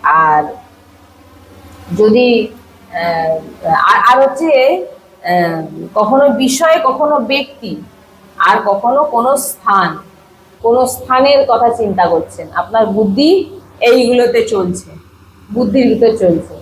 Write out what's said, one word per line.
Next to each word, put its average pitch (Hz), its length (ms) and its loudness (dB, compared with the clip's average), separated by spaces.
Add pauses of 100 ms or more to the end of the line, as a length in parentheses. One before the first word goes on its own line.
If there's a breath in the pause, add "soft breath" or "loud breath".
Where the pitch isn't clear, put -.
আর 156 400 2 (1600)
যদি, 226 280 4 (720)
আহ, 165 360 -2 (540)
আর, 226 80 4 (120)
আর 254 120 6
হচ্ছে, 311 280 0 (280)
আহ, 170 840 -4 (320)
কখনো 226 300 2 (200)
বিষয়, 320 320 2 (120)
কখনো 294 280 0 (160)
ব্যক্তি, 269 400 -6 (760)
আর 208 80 2 (100)
কখনো 233 380 0
কোনো 262 320 0
স্থান, 196 520 -2 (760)
কোনো 233 220 2
স্থানের 269 540 0 (100)
কথা 233 180 2 (120)
চিন্তা 185 320 -2
করছেন, 160 340 -6 (140)
আপনার 220 260 -2
বুদ্ধি 202 440 0 (500)
এইগুলোতে 240 600 2 (120)
চলছে, 180 380 -4 (640)
বুদ্ধিগুলোতে 226 560 2 (120)
চলছে। 160 400 0